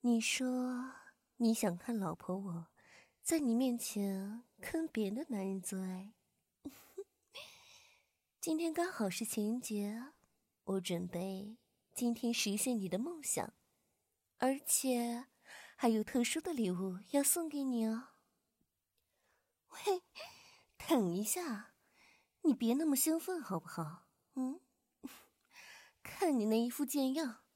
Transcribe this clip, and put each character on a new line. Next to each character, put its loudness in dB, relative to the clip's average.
你 4
说 -2
你 6
想 2
看 -4
老 0
婆 -4
我 -6
在 2
你 4
面 4
前 -4
跟 -2
别 0
的 -4
男 -2
人 -2
做 -4
爱。 -8
<laughs> -14
今 0
天 0
刚 0
好 0
是 -4
情 -2
人 -2
节， -6
我 -2
准 -2
备 -8
今 0
天 0
实 0
现 0
你 -2
的 -2
梦 -4
想， -2
而 2
且 0
还 4
有 4
特 2
殊 -2
的 -4
礼 2
物 -2
要 6
送 2
给 -4
你 0
哦。 -4
喂， -2
等 4
一 -2
下， -4
你 6
别 4
那 2
么 4
兴 4
奋 -4
好 -4
不 -18
好？ -8
嗯？ -4
<laughs> -20
看 2
你 4
那 6
一 2
副 -2
贱 2
样 -2